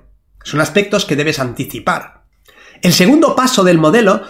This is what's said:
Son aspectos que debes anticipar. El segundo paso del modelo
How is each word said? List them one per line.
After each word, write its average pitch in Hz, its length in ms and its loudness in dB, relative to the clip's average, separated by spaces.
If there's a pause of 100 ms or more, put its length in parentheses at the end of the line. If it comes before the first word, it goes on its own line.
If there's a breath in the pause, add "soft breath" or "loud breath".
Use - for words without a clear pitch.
(440)
Son 143 160 -6
aspectos 202 460 -2
que 151 100 -4
debes 147 240 -4
anticipar. 131 840 -8 (560 loud breath)
El 175 120 2
segundo 247 420 4
paso 254 280 0
del 180 140 4
modelo 185 520 2